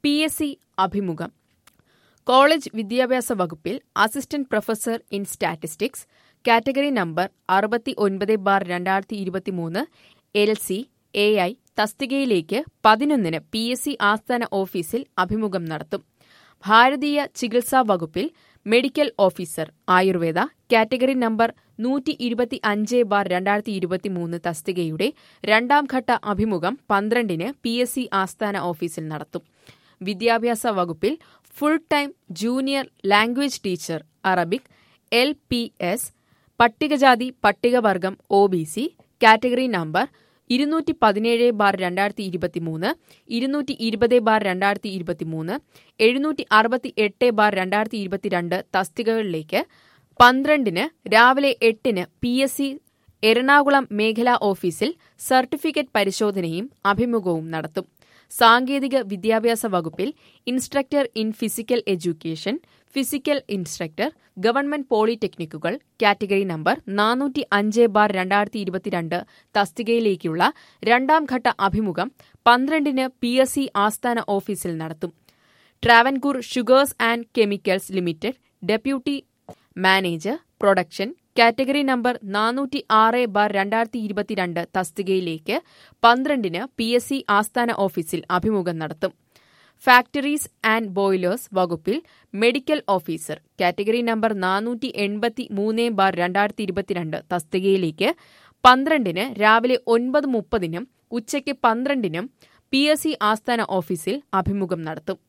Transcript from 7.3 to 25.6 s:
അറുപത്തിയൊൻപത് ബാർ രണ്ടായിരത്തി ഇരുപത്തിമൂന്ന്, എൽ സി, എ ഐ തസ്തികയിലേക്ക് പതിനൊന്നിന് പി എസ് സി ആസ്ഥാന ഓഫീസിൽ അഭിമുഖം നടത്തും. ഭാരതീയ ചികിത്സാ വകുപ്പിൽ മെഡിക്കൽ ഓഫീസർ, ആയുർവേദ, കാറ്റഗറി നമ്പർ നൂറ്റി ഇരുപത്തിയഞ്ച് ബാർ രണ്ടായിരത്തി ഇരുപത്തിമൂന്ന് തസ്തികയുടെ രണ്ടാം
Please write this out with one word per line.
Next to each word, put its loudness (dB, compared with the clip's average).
അറുപത്തിയൊൻപത് 0
ബാർ 2
രണ്ടായിരത്തി -4
ഇരുപത്തിമൂന്ന്, -6
എൽ 2
സി, -6
എ 2
ഐ 0
തസ്തികയിലേക്ക് -2
പതിനൊന്നിന് 2
പി -6
എസ് -4
സി -4
ആസ്ഥാന 0
ഓഫീസിൽ -4
അഭിമുഖം -4
നടത്തും. -8
ഭാരതീയ 4
ചികിത്സാ 0
വകുപ്പിൽ -2
മെഡിക്കൽ 2
ഓഫീസർ, 0
ആയുർവേദ, 2
കാറ്റഗറി 2
നമ്പർ 0
നൂറ്റി -2
ഇരുപത്തിയഞ്ച് -2
ബാർ 0
രണ്ടായിരത്തി -2
ഇരുപത്തിമൂന്ന് -4
തസ്തികയുടെ -4
രണ്ടാം 2